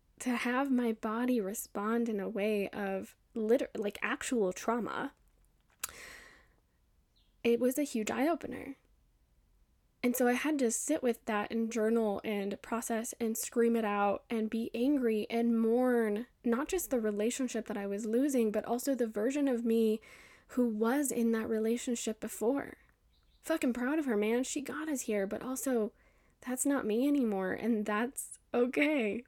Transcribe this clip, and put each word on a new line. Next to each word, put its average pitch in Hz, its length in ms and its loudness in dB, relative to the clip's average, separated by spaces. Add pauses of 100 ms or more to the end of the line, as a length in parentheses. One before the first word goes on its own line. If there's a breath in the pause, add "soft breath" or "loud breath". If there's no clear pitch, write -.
(200)
to 247 160 -2
have 254 360 0
my 240 220 2
body 233 460 0
respond 220 680 -2
in 214 100 -2
a 190 100 -4
way 208 400 0
of 196 460 -6 (180)
liter-, 233 440 2
like, 202 240 -4
actual 214 500 0
trauma, 226 600 -2 (2250 loud breath)
it 233 160 4
was 254 180 2
a 294 60 2
huge 220 260 -2
eye-opener. 269 680 -2 (1300)
And 247 100 2
so 240 120 2
I 247 60 4
had 277 260 0
to 247 100 2
sit 294 320 -2
with 240 240 -2
that 208 240 -2
and 226 220 -2
journal 220 520 2
and 202 380 -4
process 233 580 -4
and 226 160 -2
scream 233 400 2
it 226 80 0
out 202 460 2
and 220 220 -2
be 226 240 -4
angry 240 560 2
and 233 280 2
mourn, 233 680 2 (160)
not 240 240 0
just 359 240 -2
the 254 80 2
relationship 220 640 -2
that 214 100 -6
I 202 120 -4
was 202 180 -4
losing, 240 460 2
but 214 140 0
also 247 280 0
the 240 140 0
version 262 400 0
of 233 180 2
me 226 340 4 (500 loud breath)
who 247 180 2
was 233 440 0
in 233 200 2
that 220 180 0
relationship 226 680 -2
before. - 580 -2 (640)
Fucking 311 320 0
proud 247 240 -2
of 311 80 0
her, 240 100 2
man. 220 280 2
She 294 180 -6
got 285 280 -6
us 269 120 -2
here, 208 240 0
but 208 160 -6
also 247 500 -2 (560 soft breath)
that's 247 180 -2
not 277 200 0
me 226 220 2
anymore, 220 460 2
and 214 320 0
that's 220 520 -4 (160)
okay. 247 760 2